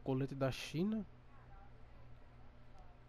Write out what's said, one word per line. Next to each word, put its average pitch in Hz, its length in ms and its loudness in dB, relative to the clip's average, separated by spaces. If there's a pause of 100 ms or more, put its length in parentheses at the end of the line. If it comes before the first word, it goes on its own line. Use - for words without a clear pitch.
colete 135 320 6
da 135 160 6
China, 190 560 4 (2000)